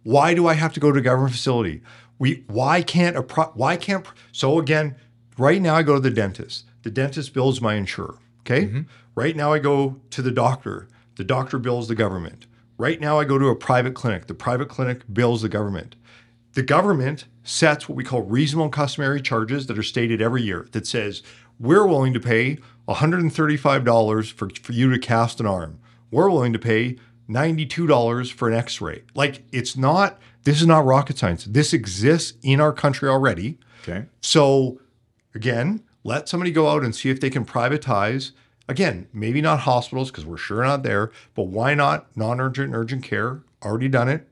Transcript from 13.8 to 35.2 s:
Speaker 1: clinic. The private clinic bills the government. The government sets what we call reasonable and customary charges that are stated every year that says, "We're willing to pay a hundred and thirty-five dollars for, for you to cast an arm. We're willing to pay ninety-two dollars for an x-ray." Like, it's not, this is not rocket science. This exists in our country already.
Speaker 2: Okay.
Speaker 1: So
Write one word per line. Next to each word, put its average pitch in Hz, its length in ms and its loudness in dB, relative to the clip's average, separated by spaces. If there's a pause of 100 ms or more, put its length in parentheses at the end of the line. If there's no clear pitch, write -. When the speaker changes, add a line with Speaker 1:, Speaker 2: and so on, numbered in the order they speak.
Speaker 1:
clinic. 107 340 -4
The - 60 -12
private 123 340 -4
clinic 123 360 -4 (100)
bills 117 280 2
the 110 60 -4
government. 101 480 -4 (560)
The 135 120 -2
government 151 640 2 (180)
sets - 460 2
what 143 60 -8
we 131 80 -6
call 127 180 -2
reasonable 139 440 0
and 139 80 -6
customary 143 460 -2
charges 131 460 -2
that 117 120 -6
are 107 60 -4
stated 113 380 -2
every 120 220 0
year 90 280 -6
that - 140 -6
says, 104 380 -6 (360)
"We're 175 280 6
willing 135 260 2
to 120 60 -2
pay 123 400 0 (280)
a - 60 -2
hundred 165 280 2
and 160 120 0
thirty-five 147 500 2
dollars 110 460 4
for, - 200 -8 (120)
for - 100 -12
you 123 200 4
to 127 80 0
cast 117 400 0
an 113 80 -2
arm. 85 320 -4 (320)
We're 165 180 4
willing 127 240 2
to 110 60 -2
pay 117 380 0 (300)
ninety-two 156 600 -2
dollars 123 420 2
for - 180 -4
an 113 60 2
x-ray." 101 480 -6 (140)
Like, 139 360 -4
it's - 240 -6
not, 160 460 0 (220)
this 147 180 2
is 165 60 6
not 156 180 6
rocket 131 320 2
science. 85 280 -2
This 135 280 0
exists 117 680 0
in 135 180 2
our 151 100 4
country 143 380 -2
already. 131 480 0 (240)
Speaker 2:
Okay. 92 240 -10 (160)
Speaker 1:
So 135 580 4 (540)